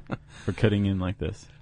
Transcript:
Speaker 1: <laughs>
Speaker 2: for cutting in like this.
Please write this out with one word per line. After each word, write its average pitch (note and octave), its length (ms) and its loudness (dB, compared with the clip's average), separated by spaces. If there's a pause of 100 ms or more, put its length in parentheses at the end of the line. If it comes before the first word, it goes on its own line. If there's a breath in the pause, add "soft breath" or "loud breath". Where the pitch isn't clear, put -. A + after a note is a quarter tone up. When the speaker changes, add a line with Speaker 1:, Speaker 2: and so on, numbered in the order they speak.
Speaker 1:
<laughs> - 360 -10
Speaker 2:
for G#2 80 0
cutting G#2 340 4
in G2 140 2
like F#2 180 -2
this. - 280 -6 (160 soft breath)